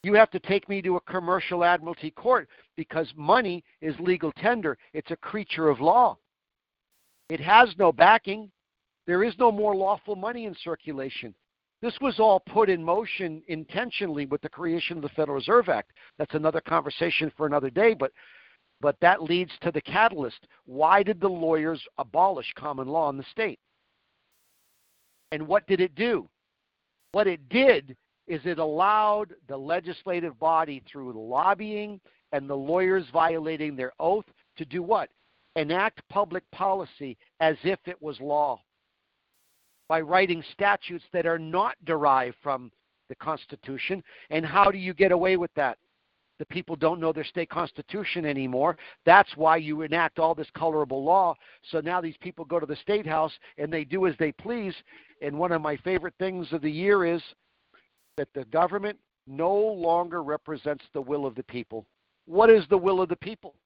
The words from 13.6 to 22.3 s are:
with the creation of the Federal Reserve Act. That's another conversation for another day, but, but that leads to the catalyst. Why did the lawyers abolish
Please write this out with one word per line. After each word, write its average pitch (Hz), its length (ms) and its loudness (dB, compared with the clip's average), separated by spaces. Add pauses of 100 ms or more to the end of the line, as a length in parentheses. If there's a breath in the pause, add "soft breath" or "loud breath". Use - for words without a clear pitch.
with 143 140 -4
the 151 80 -12
creation 165 480 -6
of 156 60 -10
the 143 80 -8
Federal 143 260 -2
Reserve 202 320 2
Act. 139 240 -2 (260 soft breath)
That's 151 160 -6
another 156 260 0
conversation 160 760 -2
for 151 100 -2
another 139 240 0
day, 208 240 4
but, 135 180 -4 (680 soft breath)
but 143 200 0
that 175 220 4
leads 170 380 -2
to 170 100 -2
the 151 100 -4
catalyst. 175 680 -2 (200 soft breath)
Why 156 360 4
did 190 180 -2
the 196 80 2
lawyers 160 520 0 (180)
abolish 151 580 -2